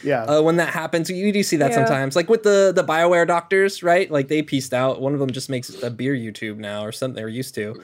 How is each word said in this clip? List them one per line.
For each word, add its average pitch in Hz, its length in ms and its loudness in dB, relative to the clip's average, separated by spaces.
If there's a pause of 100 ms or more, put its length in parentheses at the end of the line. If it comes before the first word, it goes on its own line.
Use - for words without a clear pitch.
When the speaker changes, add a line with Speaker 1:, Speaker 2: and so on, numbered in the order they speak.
Speaker 1:
Yeah. 135 220 0
Speaker 2:
Uh, 151 160 4
when 165 160 4
that 156 160 0
happens, 160 360 -2
you 185 220 -2
do 202 100 2
see 196 140 0
that 143 160 4
Speaker 3:
Yeah. 135 60 0
Speaker 2:
sometimes. 135 400 0
Like 175 120 0
with 220 140 4
the, 196 320 6
the 180 80 4
BioWare 170 420 4
doctors, 196 560 0
right? 175 300 2
Like, 139 160 0
they 151 140 0
pieced 139 320 -4
out. 127 260 0
One 139 140 -2
of 143 80 -2
them 135 80 -2
just 127 200 -8
makes 127 320 -8
a 120 80 -4
beer 123 240 -4
YouTube 110 440 -8
now 104 260 -8
or 107 80 -8
something, 117 320 -8
or 110 60 -8
used 123 260 -8
to. 107 280 -8